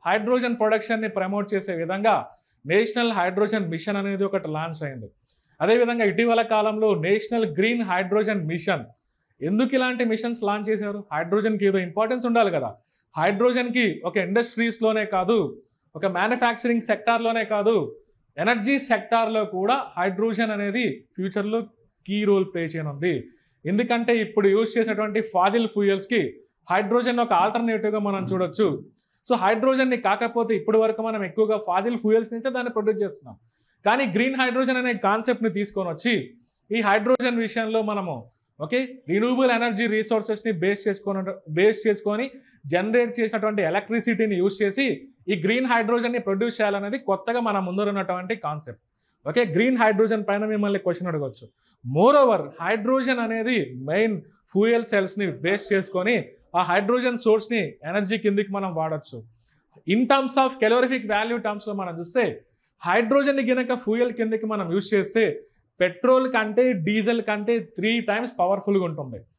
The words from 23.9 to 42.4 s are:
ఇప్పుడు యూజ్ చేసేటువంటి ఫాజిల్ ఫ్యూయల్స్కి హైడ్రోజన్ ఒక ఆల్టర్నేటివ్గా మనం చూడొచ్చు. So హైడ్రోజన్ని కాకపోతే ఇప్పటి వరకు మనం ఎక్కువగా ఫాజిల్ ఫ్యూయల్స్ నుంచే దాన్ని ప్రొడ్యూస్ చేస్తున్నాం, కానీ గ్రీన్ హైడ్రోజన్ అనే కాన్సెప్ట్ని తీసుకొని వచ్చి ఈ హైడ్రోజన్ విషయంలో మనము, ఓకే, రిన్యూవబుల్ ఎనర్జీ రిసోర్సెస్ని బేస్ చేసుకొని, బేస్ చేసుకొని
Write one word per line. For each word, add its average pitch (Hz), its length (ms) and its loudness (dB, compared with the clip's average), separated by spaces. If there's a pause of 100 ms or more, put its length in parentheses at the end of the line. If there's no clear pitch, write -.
ఇప్పుడు 202 300 2
యూజ్ 220 240 2
చేసేటువంటి 214 420 0 (140)
ఫాజిల్ 202 400 2
ఫ్యూయల్స్కి 196 480 2 (500)
హైడ్రోజన్ 233 540 2
ఒక 233 80 0 (100)
ఆల్టర్నేటివ్గా 214 640 0
మనం 196 240 -2
చూడొచ్చు. 180 360 0 (600)
So 247 60 2 (100)
హైడ్రోజన్ని 254 640 2
కాకపోతే 226 520 0
ఇప్పటి 220 240 2
వరకు 220 260 0
మనం 220 200 -4
ఎక్కువగా 214 280 2 (120)
ఫాజిల్ 208 340 0
ఫ్యూయల్స్ 226 320 2
నుంచే 233 200 -4
దాన్ని 240 220 -4
ప్రొడ్యూస్ 208 260 0
చేస్తున్నాం, 143 340 -10 (480)
కానీ 262 200 4 (100)
గ్రీన్ 262 260 2
హైడ్రోజన్ 254 400 0
అనే 247 120 0 (140)
కాన్సెప్ట్ని 226 520 0
తీసుకొని 196 340 -4
వచ్చి 233 220 0 (560)
ఈ 226 180 0
హైడ్రోజన్ 240 560 2
విషయంలో 220 360 -2 (100)
మనము, 185 260 -4 (420)
ఓకే, 156 200 -2 (340)
రిన్యూవబుల్ 247 460 2
ఎనర్జీ 233 280 0 (100)
రిసోర్సెస్ని 220 560 -2 (100)
బేస్ 196 240 0
చేసుకొని, 196 340 -4 (380)
బేస్ 208 280 4
చేసుకొని 208 400 -2 (460)